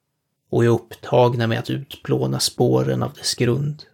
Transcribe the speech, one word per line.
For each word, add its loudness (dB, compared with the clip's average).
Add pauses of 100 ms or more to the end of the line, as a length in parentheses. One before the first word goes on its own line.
(500)
och 2
är 6
upptagna 2
med -2
att -8
utplåna -4
spåren 0
av -4
dess -6
grund. -2 (120)